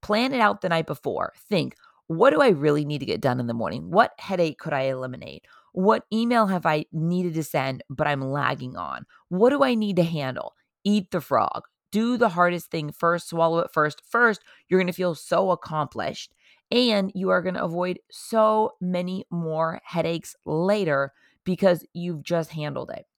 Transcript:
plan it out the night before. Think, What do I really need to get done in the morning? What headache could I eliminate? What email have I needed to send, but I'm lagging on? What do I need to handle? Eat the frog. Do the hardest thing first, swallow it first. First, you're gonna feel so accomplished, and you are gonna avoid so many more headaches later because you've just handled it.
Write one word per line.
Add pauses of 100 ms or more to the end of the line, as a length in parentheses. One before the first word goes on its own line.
plan
it
out
the
night
before. (160)
Think, (340)
What
do
I
really
need
to
get
done
in
the
morning?
What
headache
could
I
eliminate? (260)
What
email
have
I
needed
to
send,
but
I'm
lagging
on? (220)
What
do
I
need
to
handle? (300)
Eat
the
frog. (280)
Do
the
hardest
thing
first,
swallow
it
first.
First, (260)
you're
gonna
feel
so
accomplished, (360)
and
you
are
gonna
avoid (120)
so
many
more
headaches (100)
later (320)
because
you've
just
handled
it. (120)